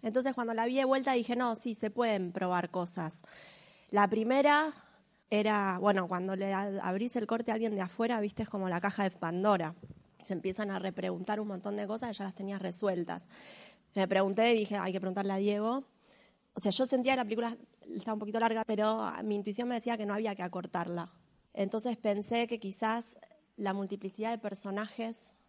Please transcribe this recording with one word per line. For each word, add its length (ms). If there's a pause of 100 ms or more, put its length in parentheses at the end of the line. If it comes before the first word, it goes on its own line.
Entonces 340
cuando 180
la 120
vi 100
de 100
vuelta 280
dije, 220
"No, 200
sí, 200
se 140
pueden 420
probar 400
cosas". 520 (680)
La 200
primera 640 (560)
era, 500
bueno, 280
cuando 280
le 180
a-, 300
abrís 320
el 120
corte 240
a 40
alguien 200
de 60
afuera, 380
viste, 240
es 60
como 200
la 100
caja 240
de 80
Pandora. 640 (500)
Se 100
empiezan 380
a 80
repreguntar 600
un 80
montón 280
de 120
cosas 220
que 80
ya 80
las 100
tenías 260
resueltas. 680 (680)
Me 120
pregunté 460
y 60
dije, 180
"Hay 140
que 80
preguntarle 340
a 40
Diego". 460 (720)
O 60
sea, 120
yo 140
sentía 280
que 40
la 60
película 340 (380)
estaba 180
un 60
poquito 200
larga, 260
pero 460 (120)
mi 120
intuición 320
me 80
decía 220
que 80
no 80
había 220
que 80
acortarla. 680 (440)
Entonces 420
pensé 500
que 120
quizás 600 (380)
la 160
multiplicidad 580
de 80
personajes 960 (140)